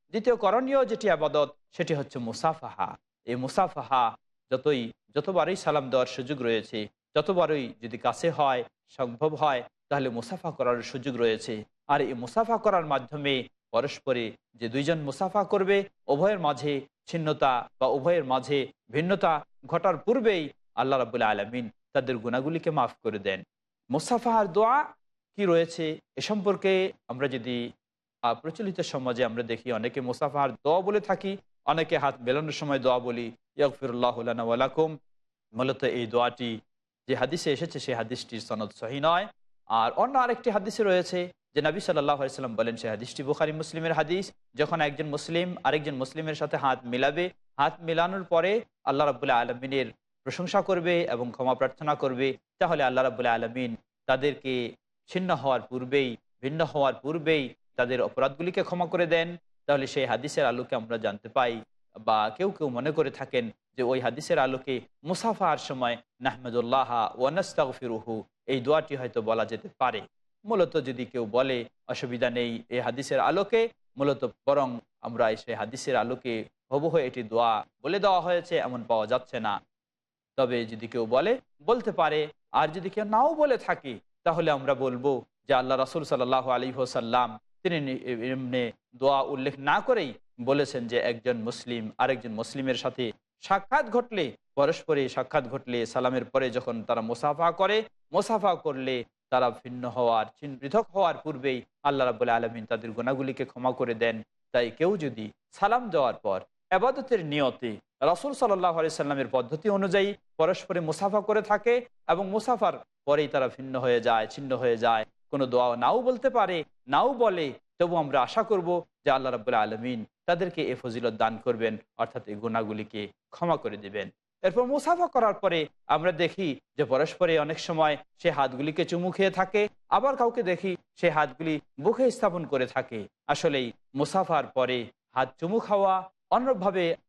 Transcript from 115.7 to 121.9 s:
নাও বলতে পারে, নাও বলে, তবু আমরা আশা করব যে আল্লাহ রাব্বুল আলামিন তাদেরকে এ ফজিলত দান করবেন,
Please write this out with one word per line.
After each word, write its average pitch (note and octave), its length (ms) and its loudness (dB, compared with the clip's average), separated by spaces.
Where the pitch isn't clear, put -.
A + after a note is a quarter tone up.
নাও D#3 260 2
বলতে B3+ 280 0
পারে, F#3 340 0
নাও F#3+ 280 2
বলে, F#3 380 0
তবু F3 180 2
আমরা C#3+ 260 2
আশা D#3+ 200 0
করব F3 420 0
যে C#3+ 60 2
আল্লাহ C3 220 2
রাব্বুল A#2+ 220 -2
আলামিন A2 500 -2
তাদেরকে F3 360 0
এ B2 120 -2
ফজিলত A#2 400 -4
দান A2+ 240 0
করবেন, A2+ 380 0